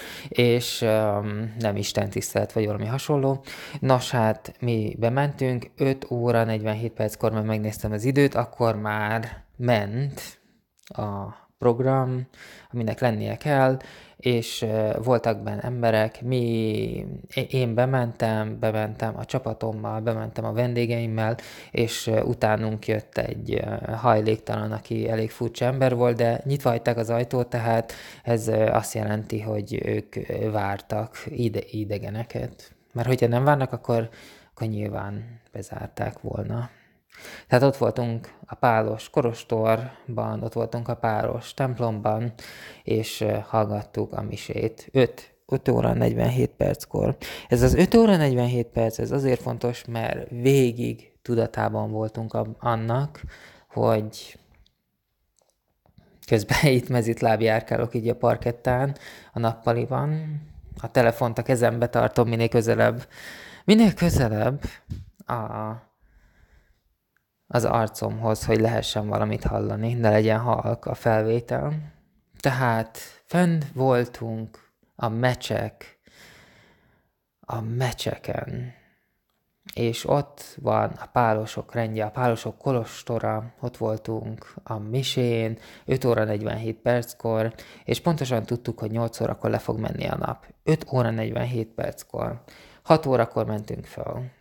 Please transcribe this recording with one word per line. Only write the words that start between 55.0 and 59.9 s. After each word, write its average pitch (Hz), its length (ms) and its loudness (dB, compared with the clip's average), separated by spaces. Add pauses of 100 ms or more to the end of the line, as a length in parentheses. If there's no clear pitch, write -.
közben 123 460 4
<laughs> 127 60 6
itt 123 100 -2
mezitláb 113 520 2
járkálok 113 540 0
így 113 140 -2
a - 80 0
parkettán, 123 800 0 (360)
a 113 60 -6
nappaliban. 127 1000 -2 (400)